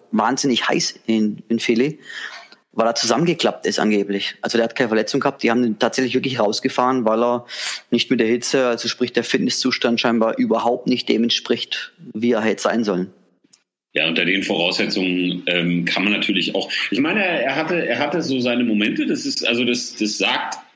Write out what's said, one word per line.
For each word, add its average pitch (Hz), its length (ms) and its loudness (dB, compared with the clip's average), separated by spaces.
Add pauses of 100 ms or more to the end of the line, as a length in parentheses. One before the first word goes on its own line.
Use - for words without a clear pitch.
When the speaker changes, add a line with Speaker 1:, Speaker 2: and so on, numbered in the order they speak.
(120)
Speaker 1:
wahnsinnig 120 560 0
heiß - 380 -2
in, 107 420 0
in 113 120 0
Philly, 123 400 0 (720)
weil 113 140 2
er 117 80 0
zusammengeklappt 120 680 0
ist - 140 0
angeblich. 101 640 0
Also 117 160 -2
der 113 80 4
hat 113 100 -6
keine 120 140 0
Verletzung 110 320 0
gehabt, 139 220 -2
die 120 80 4
haben 123 120 2
ihn 110 160 0
tatsächlich 123 360 0
wirklich 127 240 0
rausgefahren, 123 680 0
weil 110 180 4
er 120 220 0 (440)
nicht 117 200 0
mit 123 100 2
der 113 80 4
Hitze, 123 400 2
also 117 220 -2
sprich - 240 -2
der 117 100 2
Fitnesszustand 120 760 0
scheinbar 113 360 2
überhaupt 117 500 0
nicht 127 200 0
dem 113 160 2
entspricht, - 720 -2 (200)
wie 117 180 0
er 107 100 2
hätte 110 220 0
sein 110 200 2
sollen. 95 300 0 (800)
Speaker 2:
Ja, 78 160 0
unter 82 160 0
den 95 180 0
Voraussetzungen, 90 1000 0
ähm, 87 400 0
kann - 180 -2
man 104 80 0
natürlich 95 420 -2
auch, 95 160 -4 (220)
ich 101 80 0
meine, 180 240 0
er, 165 200 0
er 135 120 -2
hatte, 160 320 -2
er 117 120 -2
hatte 151 220 0
so 135 200 -2
seine 123 240 2
Momente, 107 400 2
das - 200 0
ist, - 220 -2
also 120 160 0
das, 123 320 0
das 104 220 0
sagt 123 400 -2 (180)